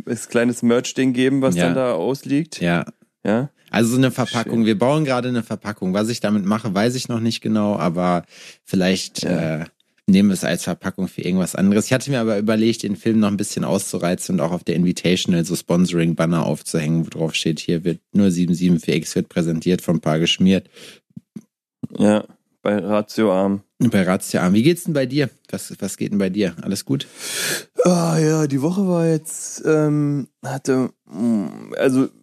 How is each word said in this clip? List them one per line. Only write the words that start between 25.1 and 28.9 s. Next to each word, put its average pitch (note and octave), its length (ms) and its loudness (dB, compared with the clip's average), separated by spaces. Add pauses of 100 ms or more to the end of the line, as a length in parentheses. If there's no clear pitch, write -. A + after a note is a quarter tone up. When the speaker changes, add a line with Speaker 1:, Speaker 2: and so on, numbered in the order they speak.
Speaker 2:
Was, - 300 -10
was G2 160 -8
geht G#2+ 160 -4
denn G#2 60 0
bei F#2+ 120 0
dir? F#2 320 0
Alles G2 220 -6
gut? C3+ 220 -2 (800)
Speaker 1:
Ah, E3+ 340 4
ja, D#3 280 2
die C3+ 160 -2
Woche F#3 260 0
war E3+ 180 2